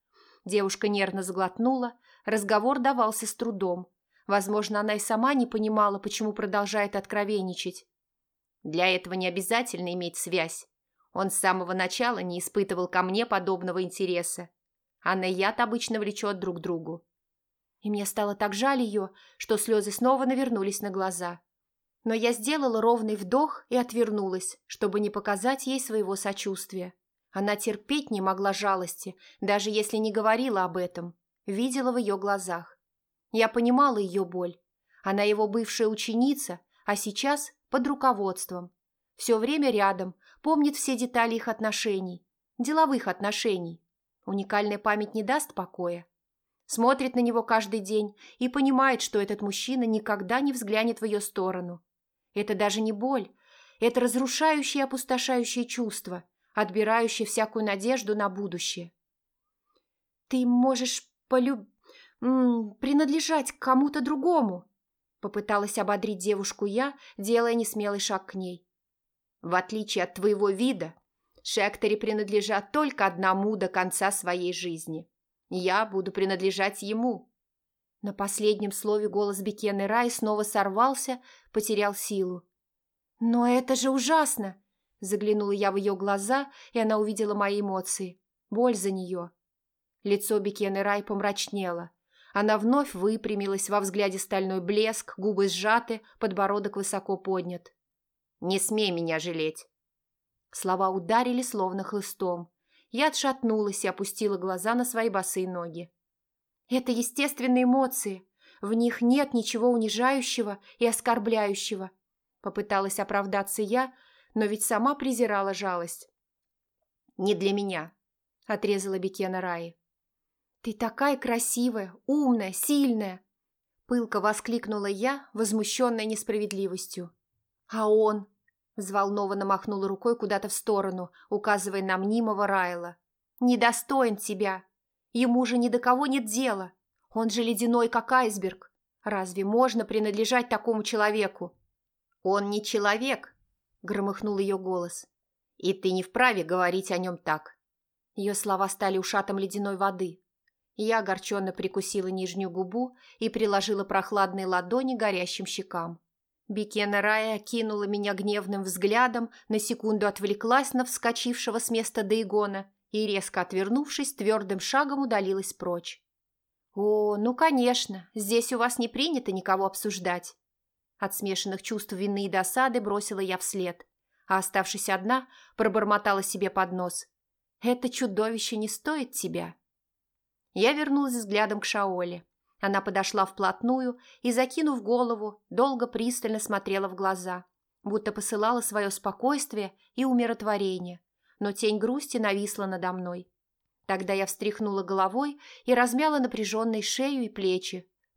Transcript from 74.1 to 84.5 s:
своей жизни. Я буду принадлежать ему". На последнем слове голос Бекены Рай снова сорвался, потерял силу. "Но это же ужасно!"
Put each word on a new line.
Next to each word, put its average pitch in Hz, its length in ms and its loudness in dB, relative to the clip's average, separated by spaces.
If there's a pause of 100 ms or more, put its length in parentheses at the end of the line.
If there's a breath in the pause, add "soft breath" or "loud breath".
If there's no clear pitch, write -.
своей 180 400 -2
жизни. 165 560 -8 (400)
Я 185 380 2
буду 190 260 -4
принадлежать 190 720 0
ему". 220 460 -2 (720)
На 202 120 -6
последнем 202 600 0
слове 214 360 0
голос 202 320 -2
Бекены 202 460 -2
Рай 233 240 2
снова 214 320 0
сорвался, 220 800 0 (320 loud breath)
потерял 208 420 2
силу. 185 480 -4 (800)
"Но 240 260 4
это 254 300 2
же 254 140 2
ужасно!" 262 720 2 (400)